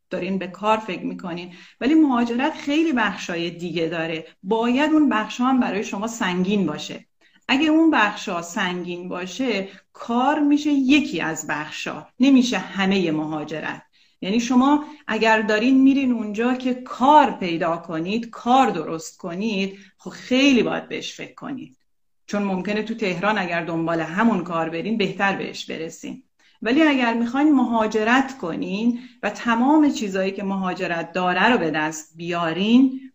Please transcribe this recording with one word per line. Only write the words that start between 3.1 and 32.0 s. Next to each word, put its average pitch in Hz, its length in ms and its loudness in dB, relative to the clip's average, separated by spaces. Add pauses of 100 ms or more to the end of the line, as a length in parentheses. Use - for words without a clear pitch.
دیگه 165 380 -4
داره. 160 380 -6 (180)
باید 240 480 2
اون 302 180 4
بخشا - 340 -2
هم 262 160 4
برای 208 240 -2
شما 214 240 -6
سنگین 185 580 0
باشه. 151 400 -8 (420)
اگه 269 200 2
اون 320 240 4
بخشا 202 500 0
سنگین 180 680 -6
باشه، 190 580 -4 (260)
کار 262 460 0
می‌شه 294 300 2
یکی 269 520 2
از 156 280 -6
بخشا، 151 580 -8 (120)
نمیشه 247 380 6
همهٔ 190 540 0
مهاجرت. 151 680 -6 (400)
یعنی 202 180 -2
شما 262 440 4 (240)
اگر 220 340 2
دارین 220 400 4
میرین 269 300 4
اونجا 220 420 -2
که 247 200 -2
کار 262 580 4
پیدا 170 460 -2
کنید، 180 520 -6
کار 247 400 2
درست 160 480 -8
کنید، 190 600 -4 (200)
خب - 120 -16
خیلی 254 540 2
باید - 260 -4
بهش - 240 -10
فکر - 200 -16
کنید. - 440 -14 (500)
چون 202 160 -2
ممکنه 196 400 -2
تو 220 100 -8
تهران 202 440 -2
اگر 170 280 -4
دنبال 165 360 -2
همون 185 420 0
کار 165 260 -4
برین، 165 280 -4
بهتر 196 380 -2
بهش - 300 -10
برسین. - 580 -12 (380)
ولی 254 200 2
اگر 262 320 2
می‌خواین 269 420 2
مهاجرت 226 840 2
کنین 196 600 -2 (240)
و 202 60 -2
تمام 262 600 2
چیزایی 196 400 -2
که 202 120 -8
مهاجرت 180 680 -4
داره 185 400 2
رو 247 60 4
به 165 140 0
دست 156 460 -6